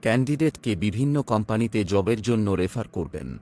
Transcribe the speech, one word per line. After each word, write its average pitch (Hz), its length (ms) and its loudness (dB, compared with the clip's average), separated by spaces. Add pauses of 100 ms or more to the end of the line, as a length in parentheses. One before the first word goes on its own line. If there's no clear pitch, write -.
ক্যান্ডিডেটকে 131 720 0
বিভিন্ন 107 400 0 (160)
কোম্পানিতে 110 520 0
জবের 101 380 2
জন্য 110 320 0
রেফার 95 440 -2
করবেন। 76 320 -8 (120)